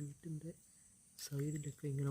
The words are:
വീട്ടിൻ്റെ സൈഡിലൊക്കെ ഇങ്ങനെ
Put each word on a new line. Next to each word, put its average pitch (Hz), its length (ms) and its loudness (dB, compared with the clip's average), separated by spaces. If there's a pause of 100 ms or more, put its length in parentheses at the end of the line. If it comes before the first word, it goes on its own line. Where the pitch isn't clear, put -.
വീട്ടിൻ്റെ 151 520 -4 (760)
സൈഡിലൊക്കെ 147 680 0
ഇങ്ങനെ 139 180 4